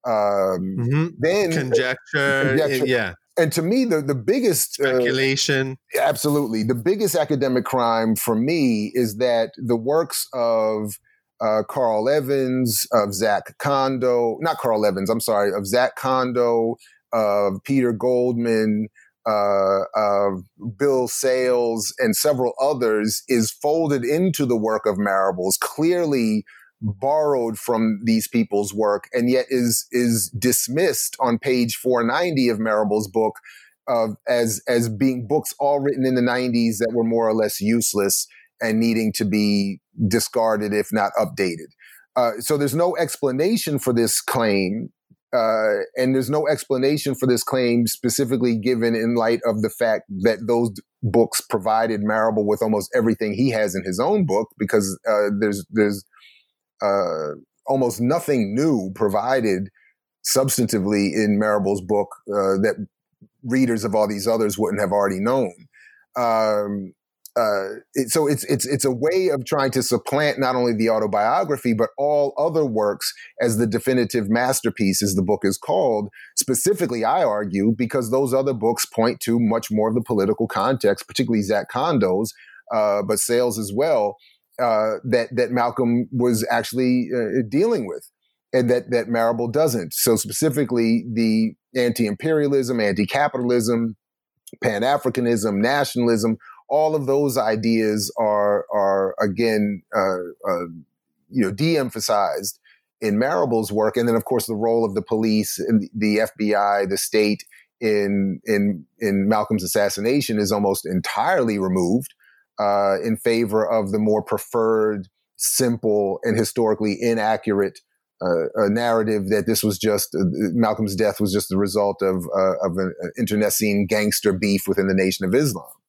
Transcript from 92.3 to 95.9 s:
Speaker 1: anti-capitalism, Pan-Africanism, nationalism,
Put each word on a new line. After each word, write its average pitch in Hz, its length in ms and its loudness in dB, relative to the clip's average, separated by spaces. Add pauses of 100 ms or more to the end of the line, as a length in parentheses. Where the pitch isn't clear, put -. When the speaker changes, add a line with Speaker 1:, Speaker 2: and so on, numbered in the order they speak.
Speaker 1:
anti-capitalism, 117 1120 0 (640)
Pan-Africanism, 117 1000 0
nationalism, 117 760 0 (300)